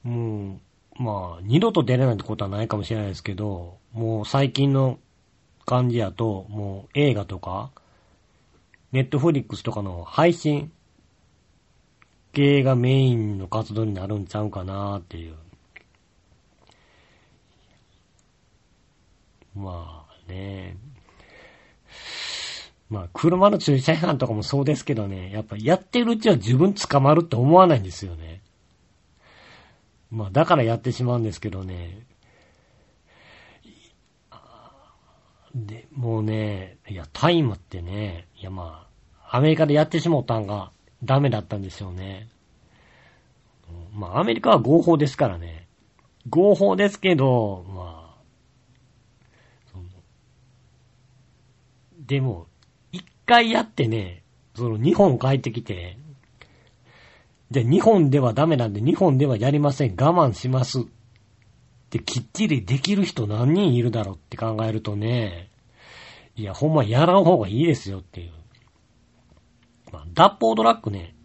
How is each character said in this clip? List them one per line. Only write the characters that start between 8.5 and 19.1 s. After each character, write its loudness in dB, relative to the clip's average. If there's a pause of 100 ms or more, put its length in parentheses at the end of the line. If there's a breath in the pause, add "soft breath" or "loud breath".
Netflix 0
と -4
か -8
の -8
配 2
信 -4 (1600)
系 4
が 2
メ 2
イ 4
ン -2
の -8
活 -6
動 -2
に -4
な -8
る -6
ん -8
ち -10
ゃ -2
う -4
か -10
な -8
っ -12
て -16
い -16
う。 -18 (4000 soft breath)